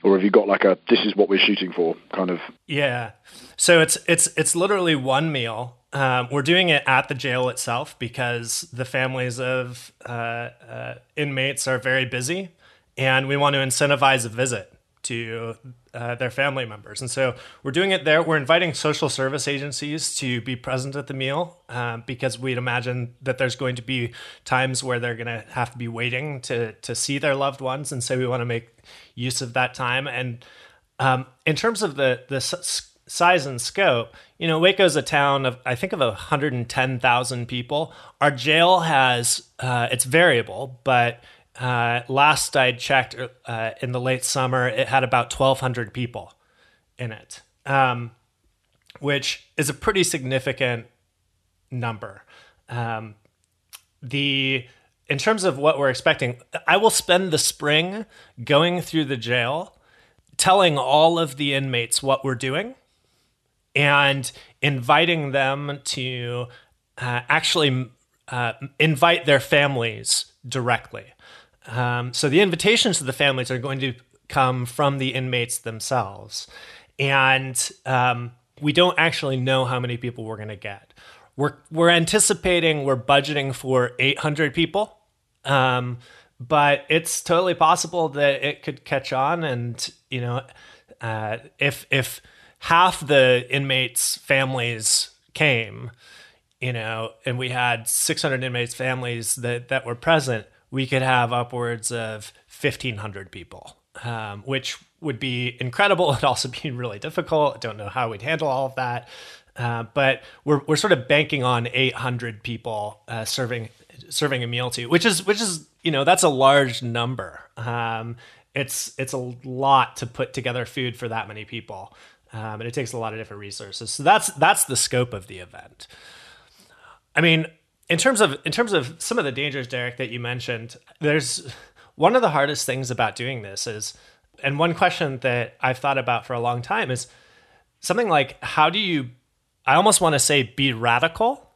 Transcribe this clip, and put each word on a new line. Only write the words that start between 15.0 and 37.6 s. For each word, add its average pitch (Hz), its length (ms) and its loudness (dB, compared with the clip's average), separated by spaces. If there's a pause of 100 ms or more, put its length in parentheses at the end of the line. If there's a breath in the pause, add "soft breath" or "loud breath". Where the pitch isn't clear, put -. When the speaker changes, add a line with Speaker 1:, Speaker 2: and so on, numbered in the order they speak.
Speaker 2:
to, 117 520 -8 (380)
uh, 120 220 -6
their 123 160 -2
family 135 340 0
members. 107 360 -14
And 123 100 -8
so 127 240 0 (260 loud breath)
we're 139 100 -6
doing 185 200 2
it 170 120 2
there. 156 200 6
We're 156 140 2
inviting 160 360 4
social 151 360 0
service 135 380 -2
agencies 143 680 -6
to 123 260 -4
be 127 140 -6
present 131 400 -6
at 143 120 -8
the 139 60 -10
meal, 139 440 -4 (120)
uh, 120 280 -6
because 120 420 -6
we'd 127 180 -4
imagine 123 640 -4
that 127 160 -2
there's 127 180 -2
going 127 200 -4
to 120 60 -10
be 120 320 -4 (320 loud breath)
times 131 380 0
where 123 160 -2
they're 120 160 -4
gonna 117 340 -10
have 123 220 -4
to 123 60 -16
be 120 100 -6
waiting 127 540 -4
to, 117 320 -4
to - 220 -10
see 139 220 -4
their 139 180 0
loved 139 260 -2
ones. 131 300 -6
And 123 120 -6
so 127 140 -2
we 127 80 0
wanna 123 200 -2
make 117 240 -4 (440 soft breath)
use 127 280 -6
of 120 120 -10
that 127 220 0
time. 131 320 -2
And, 123 360 -8 (540 soft breath)
um, 127 300 0 (180)
in 156 100 2
terms 220 280 0
of 151 120 -4
the, 127 340 0
the 135 80 -4
s-, - 160 -4
s-, - 360 -8 (160)
size 175 400 2
and 127 140 -8
scope, 135 560 0 (220 soft breath)
you 165 100 -4
know, 160 100 2
Waco's 180 380 6
a 143 60 2
town 139 440 2
of, 127 200 -2
I 127 100 -2
think, 185 160 -6
of 175 100 -2
a 117 120 2
hundred 139 400 -2
and 120 140 -4
ten 131 320 -2
thousand 123 480 0
people. 147 460 -6 (260 loud breath)